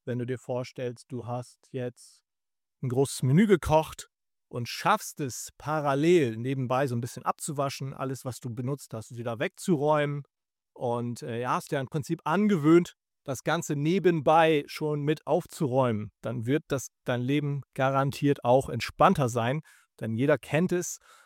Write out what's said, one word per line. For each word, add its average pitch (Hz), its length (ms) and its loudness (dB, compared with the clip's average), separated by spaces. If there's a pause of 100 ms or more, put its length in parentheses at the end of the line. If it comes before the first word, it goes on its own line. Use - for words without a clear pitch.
Wenn 123 120 -6
du 123 60 -4
dir 123 140 -6
vorstellst, 123 760 -8
du 117 140 -10
hast 123 320 -10 (120)
jetzt - 520 -12 (600)
ein 135 60 -2
großes 131 360 0
Menü 147 220 6
gekocht 156 640 2 (400)
und 120 220 -6
schaffst - 500 -2
es 135 380 -8
parallel 147 800 2
nebenbei 131 480 0
so 123 100 -2
ein 117 60 -2
bisschen 123 220 -10
abzuwaschen, 139 680 -4
alles, 135 320 -8
was 127 160 -8
du 131 120 -8
benutzt 127 420 -8
hast, 113 240 -12
wieder 117 200 -6
wegzuräumen 147 840 0 (500)
und, 120 500 -4
äh, 120 200 -6
ja, 127 140 -2
hast - 160 -6
dir 147 60 0
im 131 100 -4
Prinzip 160 360 -4
angewöhnt, 170 720 4 (280)
das - 220 -8
Ganze 156 320 -2
nebenbei 160 920 4
schon 151 360 -4
mit 151 240 -2
aufzuräumen, 123 840 0 (120)
dann 120 240 -6
wird 143 220 0
das 139 200 -4 (160)
dein 123 160 0
Leben 143 420 -2 (120)
garantiert 135 720 0
auch 127 260 4
entspannter 147 580 2
sein, 120 320 -2 (380)
denn 113 160 -6
jeder 143 220 2
kennt 170 360 0
es, 175 260 -4 (260)